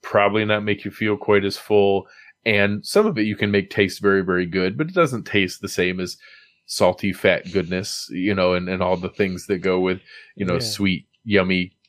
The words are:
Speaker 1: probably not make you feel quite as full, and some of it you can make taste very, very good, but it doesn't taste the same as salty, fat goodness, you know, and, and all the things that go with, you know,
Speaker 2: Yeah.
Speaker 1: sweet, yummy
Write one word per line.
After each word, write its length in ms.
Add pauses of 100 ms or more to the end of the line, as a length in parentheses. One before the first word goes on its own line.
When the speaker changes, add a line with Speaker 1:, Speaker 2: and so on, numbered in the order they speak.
Speaker 1:
probably 400
not 220
make 180
you 80
feel 240
quite 300
as 100
full, 520 (380)
and 400
some 200
of 120
it 60
you 140
can 140
make 180
taste 320
very, 200
very 240
good, 320
but 100
it 80
doesn't 280
taste 380
the 80
same 320
as 160 (480)
salty, 460
fat 400
goodness, 600
you 220
know, 200
and, 160
and 120
all 140
the 140
things 380
that 120
go 200
with, 200 (360)
you 100
know, 80
Speaker 2:
Yeah. 60
Speaker 1:
sweet, 480 (160)
yummy 520 (140)